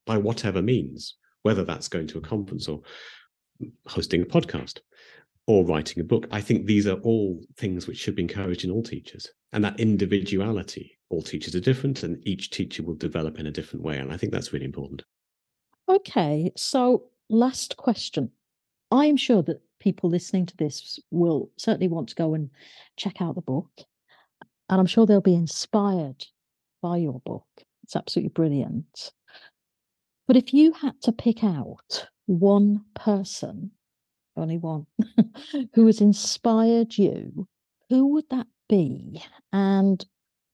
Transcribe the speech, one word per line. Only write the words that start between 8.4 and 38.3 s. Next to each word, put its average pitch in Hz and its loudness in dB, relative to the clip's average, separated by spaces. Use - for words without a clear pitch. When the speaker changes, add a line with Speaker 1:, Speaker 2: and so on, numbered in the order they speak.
Speaker 1:
in 90 -4
all 110 -2
teachers. - -14
And 104 0
that 101 -4
individuality, 101 -2
all 82 -6
teachers - -8
are 90 -2
different 131 -2
and 85 -8
each 95 -6
teacher - -6
will 82 -8
develop 78 -6
in 78 -8
a 76 -8
different 80 -10
way. 76 -6
And 67 -8
I 85 -8
think 104 -6
that's - -6
really 67 -6
important. 69 -12
Speaker 2:
Okay, 175 2
so 254 0
last 240 0
question. - -4
I'm 285 4
sure 226 4
that - -6
people 180 0
listening 180 0
to - -10
this - -6
will 165 0
certainly 190 0
want 165 -4
to - -18
go 160 0
and 151 -4
check - -6
out 165 -4
the 180 -8
book. - -4
And 190 4
I'm 185 6
sure 220 4
they'll 202 6
be 185 6
inspired 170 -2
by 175 -2
your 143 -2
book. - -10
It's - -10
absolutely - -4
brilliant. - -4
But 254 8
if 254 2
you 302 8
had - -4
to 233 0
pick 226 -2
out - -4
one 202 4
person, - -4
only 160 -4
one, 160 -6
<laughs> - -10
who 226 8
has 214 6
inspired 226 2
you, - 0
who 262 4
would 302 -2
that 254 -4